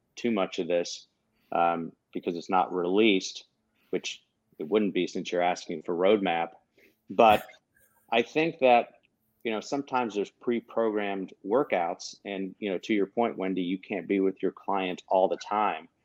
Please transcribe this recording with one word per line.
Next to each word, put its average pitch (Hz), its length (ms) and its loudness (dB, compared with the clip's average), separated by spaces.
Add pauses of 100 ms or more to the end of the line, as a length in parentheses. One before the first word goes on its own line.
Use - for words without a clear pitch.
(160)
too 120 140 -4
much 95 300 -2
of 85 80 -4
this, 87 400 -2 (440)
um, 85 400 0 (200)
because 95 240 -6
it's 82 120 -10
not 92 240 2
released, 92 720 2 (460)
which - 320 -8 (360)
it 78 100 -10
wouldn't 101 260 0
be 87 120 0
since - 260 -8
you're 87 100 0
asking 87 400 -2
for 90 120 -6
roadmap. 90 560 2 (600)
But 107 340 6 (680)
I 117 100 4
think 156 380 -2
that, 120 300 6 (520)
you 117 80 -4
know, 107 100 -2
sometimes 127 540 -4
there's 101 160 -2
pre-programmed 107 1040 -2 (120)
workouts, 95 720 -2 (100)
and, 95 360 -8
you 104 100 -4
know, 87 80 -2
to - 160 -2
your 98 120 2
point, 117 300 -2
Wendy, 95 260 -4
you 90 160 -4
can't 92 280 -8
be 98 140 0
with 95 200 0
your 92 120 -2
client 95 560 -4
all 95 180 4
the 87 100 -2
time. 92 520 -4 (160)